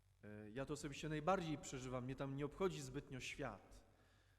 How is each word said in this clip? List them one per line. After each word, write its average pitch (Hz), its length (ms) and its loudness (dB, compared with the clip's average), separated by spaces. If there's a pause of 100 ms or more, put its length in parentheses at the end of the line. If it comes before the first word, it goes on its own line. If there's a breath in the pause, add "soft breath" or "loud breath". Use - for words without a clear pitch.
(240 soft breath)
y, 107 300 -8
ja 135 120 0
to 151 80 0
osobiście 147 340 -2
najbardziej 156 500 4
przeżywam, 127 460 -2
mnie 131 120 0
tam 139 200 0
nie 143 80 2
obchodzi 156 380 2
zbytnio 131 380 -4
świat. - 580 -4 (600 soft breath)